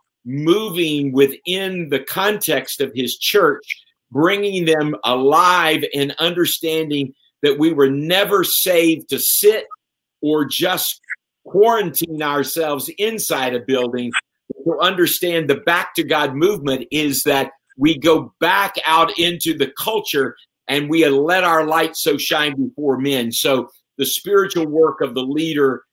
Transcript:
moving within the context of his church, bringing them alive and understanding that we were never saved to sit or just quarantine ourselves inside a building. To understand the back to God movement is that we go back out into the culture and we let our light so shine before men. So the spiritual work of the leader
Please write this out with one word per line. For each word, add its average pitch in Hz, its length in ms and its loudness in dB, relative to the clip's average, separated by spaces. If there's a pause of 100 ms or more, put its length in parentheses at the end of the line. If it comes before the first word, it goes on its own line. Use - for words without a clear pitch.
(240)
moving 151 880 0
within 180 800 0
the 135 100 0
context 160 800 -4
of 135 140 -2
his 123 240 -4
church, - 640 0 (280)
bringing 190 540 0
them 151 400 2
alive 156 800 4 (100)
and 139 240 -2
understanding 160 960 -2 (300)
that 143 160 2
we 160 160 2
were 139 160 4
never 180 520 0
saved 165 680 2
to 135 80 -2
sit 208 480 2 (560)
or 151 240 0
just 170 520 -4 (460)
quarantine 175 800 0
ourselves 147 720 -2
inside 165 580 -2
a 120 60 -4
building. 123 500 -2 (540)
To 160 160 0
understand 175 680 0
the 139 80 2
back 175 400 -2
to 165 80 0
God 147 300 -2
movement 143 560 -2
is 147 340 -2
that 139 260 2 (260)
we 147 220 2
go 151 420 2
back 190 360 0 (100)
out 160 320 2
into 170 380 -2
the 135 220 -2
culture 208 560 -2 (320)
and 147 220 -2
we 160 180 4
let 156 380 2
our 160 220 2
light 160 300 0
so 143 200 0
shine 147 400 -2
before 135 420 -2
men. 131 320 -2
So 127 380 0 (300)
the 135 60 -2
spiritual 190 600 0
work 151 340 2
of 127 140 -2
the 127 80 -2
leader 143 600 0 (100)